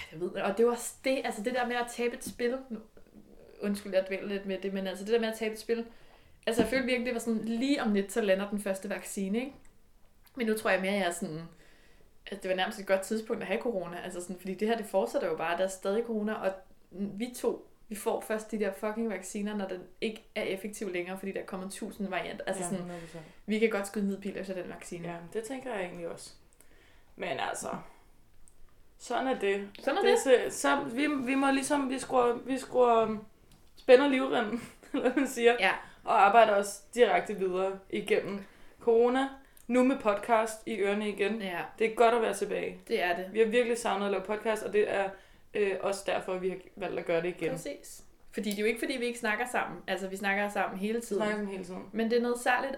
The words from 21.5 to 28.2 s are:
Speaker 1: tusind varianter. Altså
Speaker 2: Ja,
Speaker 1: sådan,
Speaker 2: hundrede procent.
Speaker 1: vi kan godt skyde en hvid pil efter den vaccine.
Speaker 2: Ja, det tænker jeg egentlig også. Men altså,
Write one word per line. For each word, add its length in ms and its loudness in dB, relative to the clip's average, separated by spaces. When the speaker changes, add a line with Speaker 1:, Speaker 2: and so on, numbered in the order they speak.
Speaker 1:
tusind 360 -8
varianter. 380 -6
Altså 180 -4
Speaker 2:
Ja, 60 -4
Speaker 1:
sådan, 120 -2
Speaker 2:
hundrede 200 -10
procent. 220 -14
Speaker 1:
vi 140 0
kan 100 6
godt 180 -2
skyde 160 -4
en 60 0
hvid 120 -4
pil 160 -8
efter 160 -6
den 160 -8
vaccine. 380 -12
Speaker 2:
Ja, 80 -8
det 100 -4
tænker 300 -8
jeg 100 -4
egentlig 240 -8
også. 240 -12
Men 240 -6
altså, 280 -6